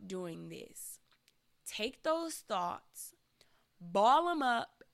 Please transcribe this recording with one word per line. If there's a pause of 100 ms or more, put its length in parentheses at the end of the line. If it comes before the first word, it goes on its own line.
doing
this, (640)
take
those
thoughts, (680)
ball
'em
up, (100)